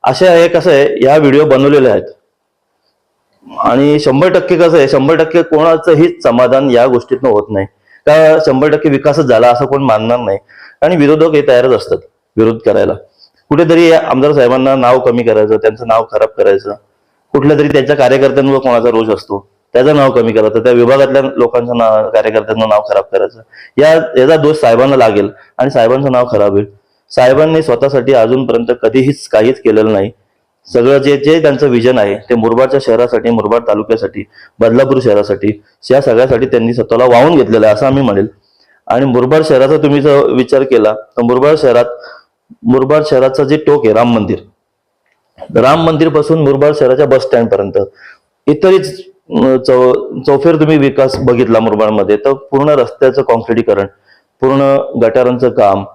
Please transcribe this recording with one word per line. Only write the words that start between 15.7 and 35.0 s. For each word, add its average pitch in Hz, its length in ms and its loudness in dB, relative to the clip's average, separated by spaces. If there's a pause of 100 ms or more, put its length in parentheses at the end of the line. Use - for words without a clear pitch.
नाव 113 240 0
खराब 107 180 0
करायचं, 101 440 -2 (600)
कुठल्या 143 240 2
तरी 147 100 0
त्यांच्या 143 280 0
कार्यकर्त्यांवर 135 640 0
कोणाचा 120 300 0
रोष 113 200 -2
असतो 98 380 -6 (260)
त्याचं 135 220 2
नाव 135 160 2
कमी 117 200 0
करायचं, 107 280 0
त्या 123 120 0
विभागातल्या 135 500 2
लोकांचं 123 560 -4
ना-, 110 320 0
कार्यकर्त्यांचं 110 600 -2
नाव 104 120 2
खराब 101 300 -2
करायचं, 101 300 -6 (360)
या, 151 160 4 (260)
याचा 143 160 4
दोष 151 200 0
साहेबांना 135 400 2
लागेल 107 340 0 (280)
आणि 131 120 -2
साहेबांचं 131 420 0
नाव 123 200 0
खराब 101 200 0
होईल. 101 140 -2 (440)
साहेबांनी 151 520 2
स्वतःसाठी 135 520 -2
अजूनपर्यंत 120 580 0 (100)
कधीहीच 131 460 -2
काहीच 113 340 0
केलेलं 107 320 2
नाही. 101 180 -2 (640)
सगळं 127 240 2
जे, 139 200 0
जे 156 240 0
त्यांचं 143 260 0
व्हिजन 123 300 0
आहे 101 180 -2 (140)
ते 123 60 0
मुरबाडच्या 120 480 0
शहरासाठी, 117 460 0
मुरबाड 113 380 -2
तालुक्यासाठी, 104 560 -4 (360)
बदलापूर 127 440 2